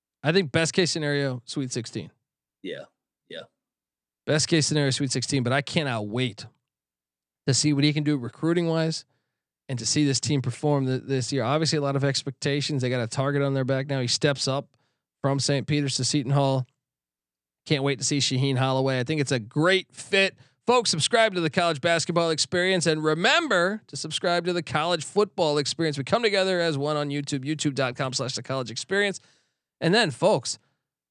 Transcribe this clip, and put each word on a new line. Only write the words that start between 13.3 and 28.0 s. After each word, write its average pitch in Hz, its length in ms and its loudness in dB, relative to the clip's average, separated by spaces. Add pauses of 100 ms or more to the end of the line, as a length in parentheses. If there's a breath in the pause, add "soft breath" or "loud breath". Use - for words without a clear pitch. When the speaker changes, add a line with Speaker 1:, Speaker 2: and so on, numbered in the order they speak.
Speaker 1:
on 139 120 0
their 131 100 0
back 135 240 -2
now. 135 120 -2
He 123 60 -2
steps 139 400 0
up 139 220 -4 (540)
from 139 180 2
Saint 139 260 0
Peter's 147 300 0
to 127 80 -2
Seton 143 280 0
Hall. 135 340 2 (1000)
Can't 139 160 0
wait 139 160 0
to 139 60 -6
see 143 140 0
Shaheen 131 400 0
Holloway. 131 420 2
I 123 40 0
think 151 160 -2
it's 139 120 0
a 127 60 0
great 160 540 0
fit. 196 440 0 (300 soft breath)
Folks, 240 240 4
subscribe 214 440 2
to 180 60 0
the 160 100 2
College 170 300 0
Basketball 170 500 2
Experience, 180 560 0
and 156 160 2
remember 202 840 2
to - 80 -12
subscribe 175 480 -2
to 180 80 -2
the 175 100 -2
College 160 420 -2
Football 180 540 2
Experience. 147 400 -2
We 135 60 -4
come 226 180 2
together 190 380 2
as 165 180 0
one 151 180 -2
on 147 120 -2
YouTube, 143 360 -4
youtube 147 300 -2
dot 131 220 -2
com 131 160 -4